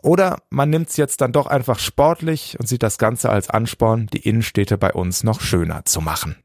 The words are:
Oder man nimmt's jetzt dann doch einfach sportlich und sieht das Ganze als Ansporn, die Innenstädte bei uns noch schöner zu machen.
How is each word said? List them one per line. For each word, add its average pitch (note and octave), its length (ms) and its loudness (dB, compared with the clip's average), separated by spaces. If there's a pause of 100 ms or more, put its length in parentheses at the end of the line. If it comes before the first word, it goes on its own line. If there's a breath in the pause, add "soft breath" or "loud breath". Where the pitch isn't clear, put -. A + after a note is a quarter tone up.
Oder F3+ 360 2 (100)
man C#3 220 0
nimmt's D#3+ 260 -2
jetzt D3 240 -2
dann B2+ 120 2
doch C#3+ 140 2
einfach B2+ 320 0
sportlich D#3+ 800 0
und A#2+ 80 -4
sieht A#2+ 160 -2
das A2 140 0
Ganze A#2 320 0
als G#2 220 0
Ansporn, A2+ 640 0
die - 140 -4
Innenstädte G#2 520 0
bei F#2+ 140 2
uns F2+ 340 -2
noch A2 140 0
schöner D#2+ 440 -2
zu - 160 -2
machen. D#2 440 -4